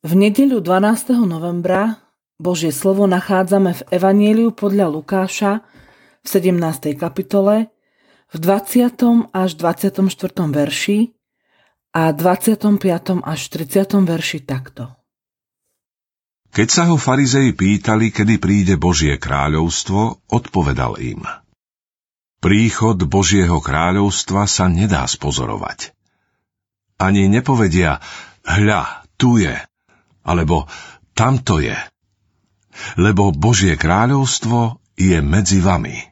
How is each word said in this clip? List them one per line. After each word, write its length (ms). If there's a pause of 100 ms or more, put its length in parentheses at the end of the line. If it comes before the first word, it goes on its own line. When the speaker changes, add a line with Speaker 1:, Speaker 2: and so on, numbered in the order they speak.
(120)
Speaker 1:
V 80
nedeľu 400
dvanásteho 640
novembra 800 (320)
Božie 400
slovo 320
nachádzame 720
v 20 (140)
Evanjeliu 560
podľa 400
Lukáša 720 (560)
v 80
sedemnástej 720
kapitole 720 (560)
v 80
dvadsiatom 960
až 240
dvadsiatom 560
štvrtom 400
verši 640 (800)
a 160
dvadsiatom 640
piatom 480
až 320
tridsiatom 480
verši 400
takto. 480 (1600)
Speaker 2:
Keď 160
sa 240
ho 80
farizei 560
pýtali, 560
kedy 240
príde 400
Božie 400
kráľovstvo, 1120
odpovedal 720
im: 240 (1200)
„Príchod 640
Božieho 560
kráľovstva 800
sa 240
nedá 400
spozorovať.“ 880 (1040)
Ani 320
nepovedia: 720 (400)
„Hľa, 720
tu 240
je,“ 160 (680)
alebo: 480 (480)
„Tamto 400
je,“ 160 (1300)
lebo 340
Božie 400
kráľovstvo 1040 (160)
je 240
medzi 460
vami. 340 (140)